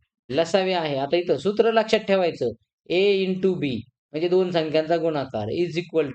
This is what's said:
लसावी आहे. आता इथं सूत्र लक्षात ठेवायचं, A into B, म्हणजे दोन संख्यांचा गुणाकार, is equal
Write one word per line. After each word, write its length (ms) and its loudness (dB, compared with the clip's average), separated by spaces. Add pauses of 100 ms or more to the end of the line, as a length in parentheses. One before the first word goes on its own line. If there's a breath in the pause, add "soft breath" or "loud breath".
(280)
लसावी 420 0
आहे. 260 -2
आता 200 0
इथं 200 0
सूत्र 340 0
लक्षात 280 2
ठेवायचं, 520 0 (400)
A 340 2
into 300 0
B, 240 -4 (320)
म्हणजे 160 -2
दोन 240 2
संख्यांचा 460 0
गुणाकार, 500 -2
is 340 -2
equal 340 -2